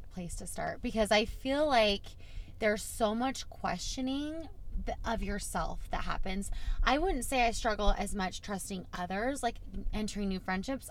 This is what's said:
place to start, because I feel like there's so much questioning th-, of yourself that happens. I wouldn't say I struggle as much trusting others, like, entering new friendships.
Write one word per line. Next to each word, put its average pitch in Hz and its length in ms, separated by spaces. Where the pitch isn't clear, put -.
place 175 220
to 185 120
start, 160 340
because 220 300
I 220 140
feel 277 400
like 220 380
there's 214 240
so 214 320
much 262 340
questioning 269 960
th-, 214 200
of 226 180
yourself 185 680
that - 120
happens. 190 500
I 262 160
wouldn't 302 260
say 247 220
I 233 40
struggle 208 460
as 196 160
much - 280
trusting 190 520
others, 202 480
like, 240 140
entering 208 380
new 185 100
friendships. 190 520